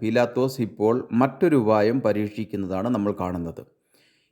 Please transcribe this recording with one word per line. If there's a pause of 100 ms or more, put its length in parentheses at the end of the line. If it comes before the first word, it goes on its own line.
പീലാത്തോസ്
ഇപ്പോൾ
മറ്റൊരു
ഉപായം
പരീക്ഷിക്കുന്നതാണ്
നമ്മൾ
കാണുന്നത്. (640)